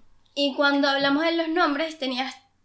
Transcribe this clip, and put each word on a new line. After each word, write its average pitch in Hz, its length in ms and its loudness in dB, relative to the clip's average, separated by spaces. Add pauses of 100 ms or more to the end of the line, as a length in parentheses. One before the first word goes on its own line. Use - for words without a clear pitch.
(340)
y 285 220 0
cuando 285 340 2
hablamos 277 340 2
de 330 140 2
los 330 100 -2
nombres, 320 500 0
tenías 262 380 -6 (300)